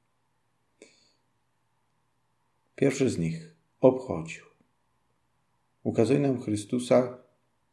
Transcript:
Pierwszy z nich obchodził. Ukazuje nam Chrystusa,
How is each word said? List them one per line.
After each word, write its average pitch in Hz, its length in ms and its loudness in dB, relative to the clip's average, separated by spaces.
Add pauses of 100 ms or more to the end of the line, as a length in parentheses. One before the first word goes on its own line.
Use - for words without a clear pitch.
(2750)
Pierwszy 135 340 0
z - 80 -4
nich 82 380 -6 (260)
obchodził. - 640 0 (1400)
Ukazuje 117 360 2
nam 135 220 0
Chrystusa, 123 840 0 (500)